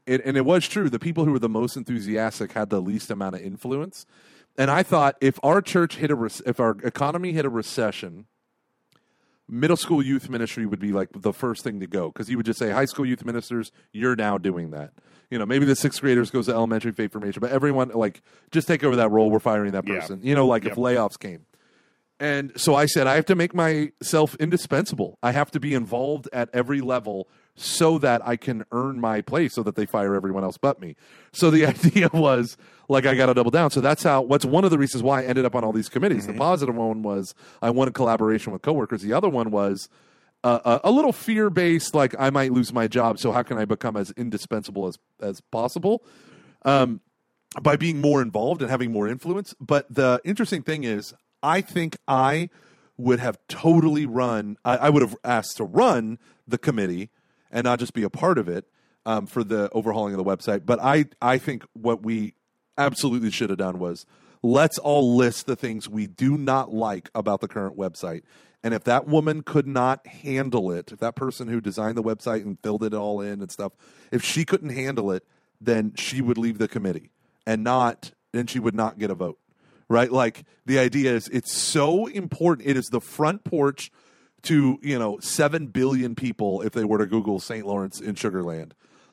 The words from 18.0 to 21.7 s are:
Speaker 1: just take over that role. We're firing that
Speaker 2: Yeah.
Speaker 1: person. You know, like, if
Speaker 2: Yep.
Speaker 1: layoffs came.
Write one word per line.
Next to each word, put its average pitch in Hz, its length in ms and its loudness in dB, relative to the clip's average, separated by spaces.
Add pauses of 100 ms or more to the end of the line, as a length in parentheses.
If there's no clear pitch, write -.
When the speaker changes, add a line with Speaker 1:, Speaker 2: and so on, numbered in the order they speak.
Speaker 1:
just 156 160 0
take 147 180 0
over 127 120 4
that 110 140 4
role. 110 200 6
We're 107 80 4
firing 104 340 0
that 95 140 -4
Speaker 2:
Yeah. 98 140 -4
Speaker 1:
person. 92 220 -10
You 139 120 0
know, 139 120 4
like, 113 180 2
if 107 120 -6
Speaker 2:
Yep. - 20 -2
Speaker 1:
layoffs 120 400 0
came. 87 280 -14 (760)